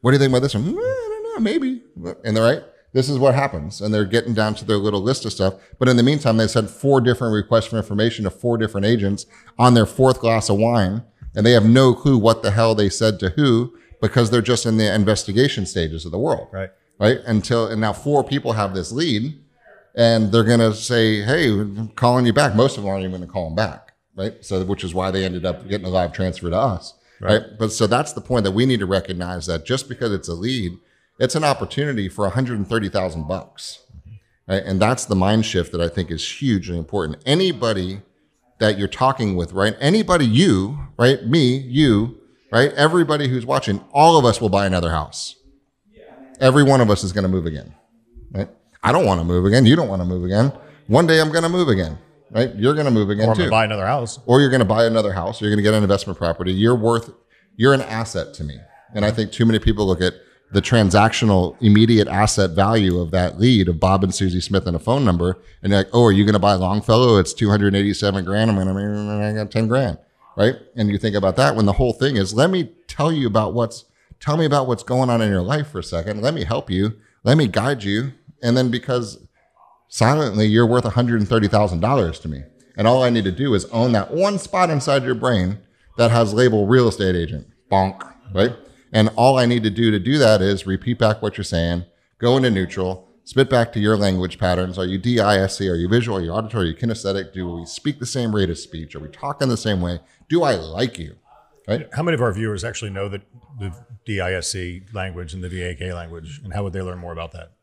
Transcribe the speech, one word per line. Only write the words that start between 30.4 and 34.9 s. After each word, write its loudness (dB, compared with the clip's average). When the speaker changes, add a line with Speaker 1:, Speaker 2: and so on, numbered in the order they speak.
Speaker 1:
it's 0
an -2
opportunity -2
for -4
a -2
hundred -4
and -6
thirty -2
thousand -4
bucks. -12
Right. -2
And -2
that's 0